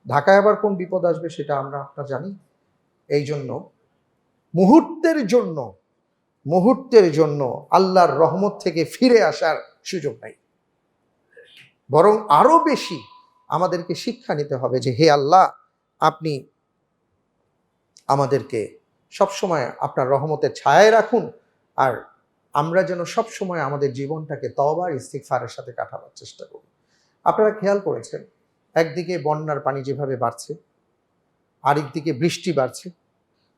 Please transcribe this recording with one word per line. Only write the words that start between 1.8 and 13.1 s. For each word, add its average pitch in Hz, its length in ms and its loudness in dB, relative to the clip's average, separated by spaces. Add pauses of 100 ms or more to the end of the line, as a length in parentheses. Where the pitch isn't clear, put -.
আপনারা 139 260 -14
জানি। 156 280 -10 (720)
এই 147 180 -2
জন্য 139 440 -10 (840)
মুহূর্তের 240 720 4
জন্য, 165 460 -2 (760)
মুহূর্তের 185 640 4
জন্য 147 580 -2
আল্লাহর 180 480 4
রহমত 185 460 0
থেকে 165 220 -2
ফিরে 240 380 2
আসার 156 340 -2 (260)
সুযোগ 147 380 -8
নাই, 110 120 -20 (1600)
বরং 208 380 4
আরো 240 300 6
বেশি 254 420 -4 (460)